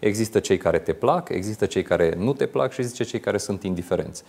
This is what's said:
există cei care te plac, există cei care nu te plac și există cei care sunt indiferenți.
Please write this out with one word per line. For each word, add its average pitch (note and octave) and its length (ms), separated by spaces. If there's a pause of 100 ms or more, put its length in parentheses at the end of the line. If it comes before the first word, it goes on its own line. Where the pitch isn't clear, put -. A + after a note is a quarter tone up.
există G#2+ 380
cei G2 180
care E2+ 220
te E2 140
plac, D#3+ 360
există G#2 380
cei F#2 160
care E2+ 360
nu A2+ 140
te C#3 140
plac C3+ 260
și - 80
există B2 220
cei A2+ 180
care G#2 180
sunt G2 240
indiferenți. F2+ 680